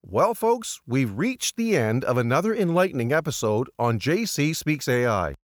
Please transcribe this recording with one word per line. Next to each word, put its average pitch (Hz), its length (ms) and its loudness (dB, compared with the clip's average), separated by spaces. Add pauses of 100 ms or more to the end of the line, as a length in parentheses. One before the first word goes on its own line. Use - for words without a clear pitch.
Well, 135 320 2
folks, 226 540 -2
we've 120 280 0
reached 240 400 -4
the 226 220 0
end 113 260 2
of 123 140 0
another 143 380 0
enlightening 170 580 0
episode 127 640 0
on 117 220 0
J 175 260 0
C 156 280 0
Speaks 156 340 -4
A 123 180 2
I. 92 300 0 (140)